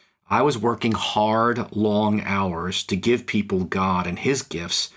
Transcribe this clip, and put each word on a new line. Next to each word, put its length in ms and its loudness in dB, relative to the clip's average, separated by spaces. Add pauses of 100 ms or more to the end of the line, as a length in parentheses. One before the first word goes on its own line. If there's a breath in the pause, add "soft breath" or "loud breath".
(300 soft breath)
I 120 2
was 160 2
working 340 0
hard, 840 0
long 460 2
hours 640 -2
to 140 -4
give 280 2
people 400 0
God 420 0
and 120 -6
His 240 0
gifts, 540 -6